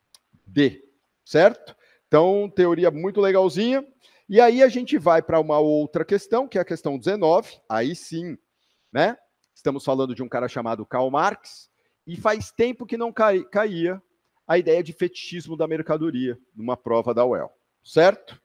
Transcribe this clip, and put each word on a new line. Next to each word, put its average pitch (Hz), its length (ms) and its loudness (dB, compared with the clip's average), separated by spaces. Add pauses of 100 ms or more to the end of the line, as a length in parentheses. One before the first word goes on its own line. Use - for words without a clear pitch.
(460)
D, 127 380 0 (400)
certo? - 500 2 (320)
Então, 190 480 2
teoria 175 380 2
muito 185 280 -4
legalzinha. 190 640 0 (440)
E 208 120 6
aí 240 220 6
a 262 60 8
gente 247 300 -4
vai 165 220 4
pra 165 200 0
uma 151 180 0
outra 151 460 0
questão, 226 420 -2
que 202 120 -6
é - 20 0
a 175 40 -4
questão 156 320 -6
dezenove. 175 600 0 (120)
Aí 120 280 -2
sim, 165 420 -12 (540)
né? 180 240 0 (360)
Estamos 139 320 -6
falando 131 300 -2
de 127 80 -12
um 123 60 -10
cara 123 200 -6
chamado 113 380 -8
Karl 131 240 -2
Marx, 170 600 -6 (360)
e 170 100 -14
faz 214 340 -4
tempo 233 360 -4
que 233 100 -8
não 233 160 -6
cai-, 202 320 0
caía 190 560 -4 (460)
a 165 120 2
ideia 170 240 2
de 165 100 -10
fetichismo 175 640 -8
da 156 100 -2
mercadoria 156 720 -4 (160)
numa 117 220 -6
prova 117 360 -2
da 120 120 2
uel, 107 280 -2 (300)
certo? - 640 0